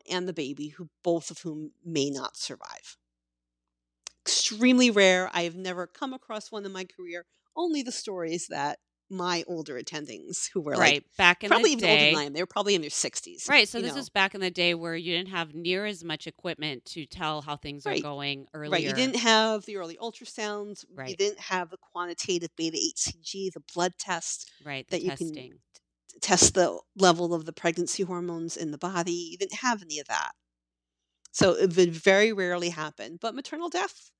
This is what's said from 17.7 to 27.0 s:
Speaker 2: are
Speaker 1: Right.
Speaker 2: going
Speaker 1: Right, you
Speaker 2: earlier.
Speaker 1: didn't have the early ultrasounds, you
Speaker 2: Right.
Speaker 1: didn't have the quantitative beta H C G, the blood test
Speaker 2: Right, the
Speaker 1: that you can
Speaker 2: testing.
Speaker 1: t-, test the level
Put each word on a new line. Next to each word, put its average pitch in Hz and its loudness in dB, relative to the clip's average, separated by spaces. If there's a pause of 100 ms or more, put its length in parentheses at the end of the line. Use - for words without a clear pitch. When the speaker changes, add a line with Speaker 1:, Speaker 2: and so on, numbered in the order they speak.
Speaker 2:
are 208 -2
Speaker 1:
Right. 147 -2
Speaker 2:
going 139 -6
Speaker 1:
Right, 156 -2
you 143 -2
Speaker 2:
earlier. 196 -4
Speaker 1:
didn't 254 0
have 220 4
the 208 -10
early 170 -10
ultrasounds, 208 -10
you 185 -20
Speaker 2:
Right. 135 -10
Speaker 1:
didn't 202 -2
have 180 -4
the 190 -16
quantitative 175 -4
beta 160 -2
H - -2
C - -4 (100)
G, 190 -8
the 165 -12 (140)
blood 175 2
test - -6 (140)
Speaker 2:
Right, 139 -8
the 185 -2
Speaker 1:
that - -4
you 175 -2
can 160 -6
Speaker 2:
testing. 131 -14 (220)
Speaker 1:
t-, - -20
test - 6
the 139 4 (160)
level 175 6